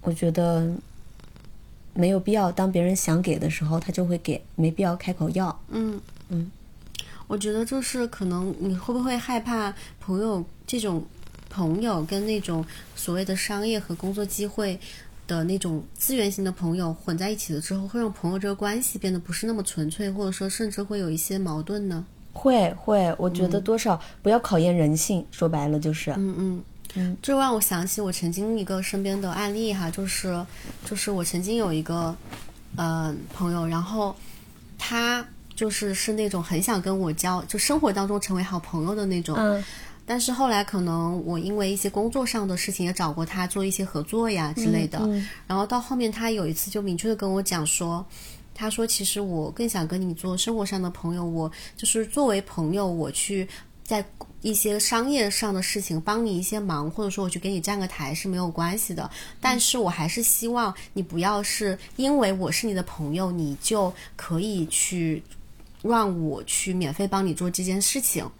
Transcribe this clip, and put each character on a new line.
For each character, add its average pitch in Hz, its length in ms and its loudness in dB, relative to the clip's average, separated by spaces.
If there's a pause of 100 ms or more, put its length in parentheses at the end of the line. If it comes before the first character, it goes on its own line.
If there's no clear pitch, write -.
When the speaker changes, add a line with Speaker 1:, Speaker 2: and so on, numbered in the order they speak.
Speaker 1:
我 175 80 2
觉 165 200 2
得 170 360 4 (1300)
没 175 160 6
有 196 100 6
必 190 120 2
要， 202 200 4
当 190 200 2
别 180 100 4
人 180 140 6
想 165 260 4
给 165 160 2
的 156 100 0
时 156 160 0
候， 160 160 2
他 170 120 -4
就 180 120 2
会 175 140 2
给， - 260 -2 (120)
没 160 160 4
必 165 100 -2
要 175 140 4
开 180 180 -4
口 165 160 0
要。 180 260 0 (140)
Speaker 2:
嗯。 214 320 -2 (280)
Speaker 1:
嗯。 170 200 -2 (760)
Speaker 2:
我 208 100 -2
觉 208 160 -2
得 220 100 0
就 262 160 -2
是 247 280 -2
可 202 180 -4
能 180 320 0
你 190 180 0
会 180 160 -4
不 247 120 0
会 254 120 0
害 240 240 -2
怕 220 320 -2 (280)
朋 185 200 -2
友， 208 240 0 (220)
这 247 140 -2
种 185 260 0 (460)
朋 175 320 2
友 202 180 2
跟 196 240 0
那 214 160 0
种 160 240 -2 (300)
所 - 180 -2
谓 185 100 0
的 190 120 0
商 202 320 -2
业 220 120 2
和 196 140 -6
工 185 180 -4
作 202 140 -2
机 202 220 -4
会 196 320 -2 (480)
的 170 160 0
那 180 160 2
种 160 240 -2 (100)
资 - 220 0
源 208 160 4
型 196 120 -2
的 190 80 0
朋 175 240 0
友 175 160 0
混 165 240 -2
在 185 140 -2
一 214 60 0
起 190 180 -4
了 147 80 -2
之 190 140 -2
后， 190 120 -2
会 226 120 -2
让 226 120 0
朋 175 200 -2
友 190 80 0
这 202 80 -2
个 196 80 0
关 208 260 0
系 - 160 -2
变 190 160 0
得 180 60 0
不 170 120 -8
是 170 140 -2
那 226 80 0
么 214 80 -2
纯 160 260 -2
粹， 196 220 -2
或 196 160 -2
者 190 60 0
说 190 180 -2
甚 214 220 -2
至 208 100 -4
会 202 160 -4
有 180 140 0
一 156 40 0
些 190 220 -2
矛 175 240 0
盾 208 260 -2
呢？ 170 160 -2 (300)
Speaker 1:
会， 214 400 6
会， 185 460 4
我 180 100 4
觉 180 180 2
得 190 140 4
多 220 160 4
少 220 160 2
Speaker 2:
嗯。 160 80 0 (220)
Speaker 1:
不 202 60 6
要 233 100 8
考 214 180 4
验 175 180 6
人 156 220 6
性， 170 320 2
说 - 180 2
白 151 200 2
了 151 120 4
就 156 140 2
是。 156 240 -2
Speaker 2:
嗯， 190 200 0
嗯。 180 260 0 (320)
Speaker 1:
嗯。 180 260 0
Speaker 2:
这 277 180 2
让 262 160 4
我 214 60 2
想 185 260 0
起 208 140 -2
我 190 100 0
曾 175 180 0
经 208 300 0
一 196 60 -2
个 190 180 -2
身 196 180 -2
边 196 180 0
的 196 120 -2
案 202 240 -2
例 220 180 0
哈， 180 160 0
就 190 160 -4
是， 180 400 -2 (380)
就 - 100 -6
是 208 160 -2
我 190 140 0
曾 175 180 0
经 208 140 0
有 214 160 2
一 156 120 2
个， 170 300 -2 (640)
呃， 160 400 0 (180)
朋 175 200 0
友， 170 120 0
然 165 160 0
后 202 320 0 (640)
他 233 480 0 (300)
就 220 140 0
是， 202 240 -2
是 190 180 -2
那 214 180 2
种 180 140 -2
很 165 180 2
想 196 200 2
跟 190 180 0
我 165 140 2
交， 180 320 0
就 - 120 -4
生 285 220 4
活 262 140 4
当 196 120 2
中 202 140 2
成 190 160 -2
为 180 80 2
好 185 160 -2
朋 160 240 -4
友 185 100 0
的 214 120 0
那 180 160 2
种。 160 160 0
Speaker 1:
嗯。 208 260 4 (420)
Speaker 2:
但 240 140 0
是 247 140 2
后 262 160 4
来 208 120 6
可 196 200 0
能 170 440 2
我 170 140 0
因 190 160 -2
为 196 160 2
一 202 40 0
些 196 140 0
工 208 220 2
作 262 140 2
上 226 200 0
的 180 120 0
事 196 140 -2
情 185 140 0
也 175 60 2
找 170 220 0
过 160 120 -2
他 180 220 -2
做 196 160 0
一 190 80 2
些 190 140 0
合 156 180 -4
作 226 260 0
呀 160 240 0
之 226 120 0
类 - 200 4
的。 - 140 -2
Speaker 1:
嗯， 214 200 2
嗯。 202 80 -4 (200)
Speaker 2:
然 185 100 2
后 202 80 2
到 240 140 2
后 247 160 -2
面 233 160 2
他 226 180 0
有 214 160 2
一 156 60 0
次 160 180 -2
就 208 120 -2
明 190 160 0
确 196 100 0
地 220 80 4
跟 196 160 0
我 196 100 2
讲 175 240 0
说， 170 400 0 (480)
他 220 160 -2
说： 226 160 0
其 214 200 0
实 202 160 0
我 165 300 0
更 233 180 0
想 170 180 0
跟 185 140 0
你 180 120 0
做 185 220 -2
生 226 220 0
活 202 80 0
上 190 160 -2
的 180 80 0
朋 170 260 -4
友， 175 80 -2
我 165 260 0 (280)
就 - 80 -4
是 226 200 2
作 285 200 2
为 202 160 2
朋 165 320 -2
友， 202 120 0
我 165 240 -2
去 185 380 -2 (440)
在 214 100 0 (400)
一 220 120 0
些 208 260 2
商 233 300 2
业 247 200 4
上 202 240 0
的 185 80 0
事 202 200 -2
情 165 180 -2
帮 214 260 2
你 196 120 2
一 175 40 0
些 214 160 -2
忙， 160 320 0
或 208 140 -4
者 202 60 0
说 190 160 -2
我 180 40 0
去 175 80 -2
给 185 120 -2
你 196 100 0
站 202 180 0
个 190 80 0
台 147 280 -4
是 160 120 -4
没 190 120 0
有 180 120 0
关 170 280 0
系 214 160 -2
的， - 140 -6 (340)
但 240 180 4
是 - 180 4
我 202 120 4
还 160 180 0
是 226 160 -2
希 226 240 2
望 233 260 2 (200)
你 196 100 -2
不 165 160 -4
要 202 240 2
是 202 340 0 (200)
因 269 200 4
为 208 140 6
我 185 180 0
是 160 160 0
你 214 80 0
的 185 100 0
朋 151 300 -4
友， 185 160 2
你 165 320 0
就 196 320 2 (220)
可 165 240 -2
以 196 280 0
去 165 540 0 (600)
让 214 440 4
我 147 200 -2
去 - 280 0
免 175 200 0
费 196 120 0
帮 196 200 2
你 170 80 2
做 180 180 0
这 185 140 -2
件 190 160 2
事 - 180 2
情。 165 240 0 (160)